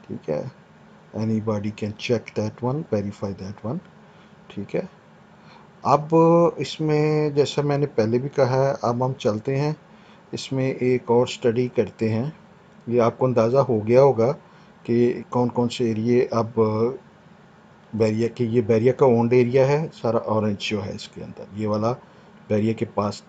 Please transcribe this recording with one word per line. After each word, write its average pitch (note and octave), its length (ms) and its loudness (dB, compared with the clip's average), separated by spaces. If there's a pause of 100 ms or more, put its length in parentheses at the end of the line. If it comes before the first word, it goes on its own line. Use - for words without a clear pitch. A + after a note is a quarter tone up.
ठीक - 220 -10
है। D2+ 220 -6 (640)
Anybody G#2+ 640 -4
can G#2 200 -6
check - 400 -4
that G#2+ 240 -6
one, C#3 200 -4 (100)
verify G2+ 440 -6
that G2+ 280 -12
one, C#3 140 -6 (720)
ठीक - 240 -10
है। F#3 140 -6 (960)
अब D3+ 240 0 (500)
इसमें, D3+ 760 0
जैसा C#3+ 260 2
मैंने C#3+ 240 0
पहले A2+ 340 0
भी C#3 100 -6
कहा C3+ 380 2
है, C#3 160 -2
अब A#2+ 200 -2
हम C3 100 -2
चलते A2+ 420 -4
हैं, D3 220 -2 (560)
इसमें C3 420 -4
एक B2 360 0
और B2 160 4
study B2 400 -2
करते A2 420 -2
हैं। A#2 400 -4 (400)
ये A#2+ 100 2
आपको A#2 260 2
अंदाज़ा A#2+ 340 2
हो A2 220 0
गया A#2+ 200 4
होगा B2 300 4 (540)
कि A#2+ 460 0
कौन B2 180 0
कौन A#2+ 180 -2
से A2+ 240 -2
एरिया A2+ 480 0
अब A2 140 -4 (1400)
बैरिया A2 320 0
के, A#2 160 -6
ये A#2 180 0
बैरिया A2+ 320 4
का C#3+ 120 2
ओन्ड A#2 280 4
एरिया B2+ 320 4
है D3 220 0
सारा, A2+ 320 -2
ऑरेंज G#2+ 380 -2
जो G#2 240 -4
है G2+ 140 -8
इसके - 260 -16
अंदर, - 260 -16 (100)
ये G#2+ 100 -4
वाला G#2+ 240 0 (580)
बैरिया G#2+ 240 0
के A2 120 -4
पास G#2 440 -4